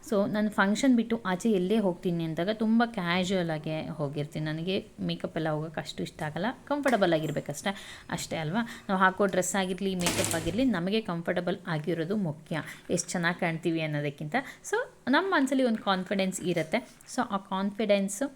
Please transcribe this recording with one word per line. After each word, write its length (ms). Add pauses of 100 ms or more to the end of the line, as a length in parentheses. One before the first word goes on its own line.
(100)
So 200
ನಾನು 200
ಫಂಕ್ಷನ್ 460
ಬಿಟ್ಟು 300
ಆಚೆ 240
ಎಲ್ಲೇ 280
ಹೋಗ್ತೀನಿ 460
ಅಂದಾಗ 280
ತುಂಬ 340
ಕ್ಯಾಶುವಲ್ 640
ಆಗೇ 380
ಹೋಗಿರ್ತೀನಿ. 580
ನನಗೆ 400 (140)
ಮೇಕಪ್ 360
ಎಲ್ಲ 120
ಹೋಗೋಕೆ 320
ಅಷ್ಟು 220
ಇಷ್ಟ 200
ಆಗಲ್ಲ, 240 (220)
ಕಂಫರ್ಟಬಲ್ 440
ಆಗಿರ್ಬೇಕಷ್ಟೇ, 640 (340)
ಅಷ್ಟೇ 260
ಅಲ್ವಾ? 320 (200)
ನಾವು 120
ಹಾಕೋ 260
ಡ್ರೆಸ್ 300
ಆಗಿರಲಿ, 380
ಮೇಕಪ್ 400
ಆಗಿರಲಿ, 300
ನಮಗೆ 360
ಕಂಫರ್ಟಬಲ್ 560 (100)
ಆಗಿರೋದು 500
ಮುಖ್ಯ, 460 (280)
ಎಷ್ಟು 200
ಚೆನ್ನಾಗಿ 300
ಕಾಣ್ತೀವಿ 400
ಅನ್ನೋದಕ್ಕಿಂತ. 540 (360)
So 60 (320)
ನಮ್ಮ 260
ಮನಸ್ಸಲ್ಲಿ 280
ಒಂದು 160
ಕಾನ್ಫಿಡೆನ್ಸ್ 640
ಇರುತ್ತೆ. 480 (280)
So 140
ಆ 60
ಕಾನ್ಫಿಡೆನ್ಸ್ 880 (140)